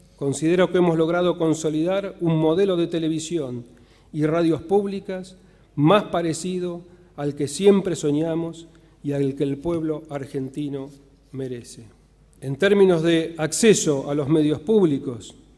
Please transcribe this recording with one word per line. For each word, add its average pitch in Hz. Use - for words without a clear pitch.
considero 160
que 180
hemos 175
logrado 170
consolidar 160
un 165
modelo 170
de 170
televisión 160
y 151
radios 160
públicas 190
más 170
parecido 175
al 143
que 143
siempre 190
soñamos 160
y 143
al 139
que 139
el 143
pueblo 156
argentino 139
merece. 127
En 135
términos 190
de 165
acceso 156
a 143
los 147
medios 151
públicos 139